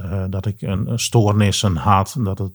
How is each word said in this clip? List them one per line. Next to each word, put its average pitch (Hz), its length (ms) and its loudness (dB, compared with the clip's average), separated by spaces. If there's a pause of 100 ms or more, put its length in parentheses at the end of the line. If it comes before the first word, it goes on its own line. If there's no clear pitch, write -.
eh, 95 280 -4
dat 95 160 -4
ik 101 160 -6
een, 98 280 -4
een 117 80 -2
stoornissen 104 800 2
had, 95 420 2
dat 101 200 -4
het, 95 160 -6